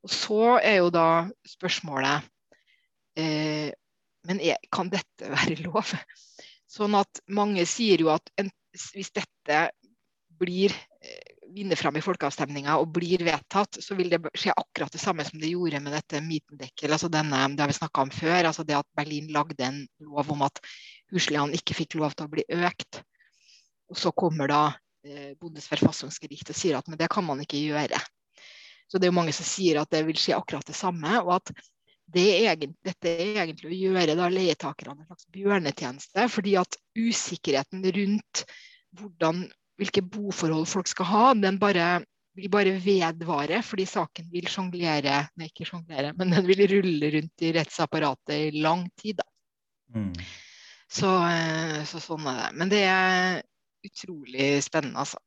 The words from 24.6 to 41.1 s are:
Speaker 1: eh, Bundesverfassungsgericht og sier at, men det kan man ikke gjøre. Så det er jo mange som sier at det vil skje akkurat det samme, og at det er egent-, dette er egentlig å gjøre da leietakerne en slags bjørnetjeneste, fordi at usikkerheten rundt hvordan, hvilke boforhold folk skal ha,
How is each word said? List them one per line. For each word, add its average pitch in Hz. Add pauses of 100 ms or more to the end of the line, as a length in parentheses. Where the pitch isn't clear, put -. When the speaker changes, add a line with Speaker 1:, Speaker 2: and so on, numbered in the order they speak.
Speaker 1:
eh, 143
Bundesverfassungsgericht 151
og -
sier 147
at, -
men 156
det 165
kan 202
man 143
ikke 147
gjøre. 147 (920)
Så 190
det 185
er 180
jo 180
mange 160
som 165
sier 170
at -
det 156
vil 156
skje -
akkurat -
det 156
samme, 175
og 175
at - (540)
det 180
er 196
egent-, 156
dette 185
er 180
egentlig 160
å 185 (140)
gjøre 165
da 180
leietakerne 160
en 160
slags -
bjørnetjeneste, 180
fordi 196
at 180 (140)
usikkerheten 185
rundt 202 (500)
hvordan, 175 (320)
hvilke 202
boforhold 180
folk 185
skal 185
ha, 208 (100)